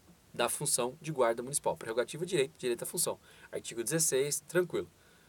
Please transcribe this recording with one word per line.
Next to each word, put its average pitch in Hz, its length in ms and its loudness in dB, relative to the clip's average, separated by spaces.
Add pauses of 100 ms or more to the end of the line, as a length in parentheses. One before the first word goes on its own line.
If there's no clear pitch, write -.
(340)
da 120 160 2
função 127 520 -2
de 156 80 -6
guarda 120 320 2
municipal. 127 360 -2
Prerrogativa, 120 480 -2
direito, 160 320 2
direito 120 260 -2
à - 20 -4
função. 127 320 -2 (320)
Artigo 110 320 -8
dezesseis, 143 600 2
tranquilo. 165 480 0 (400)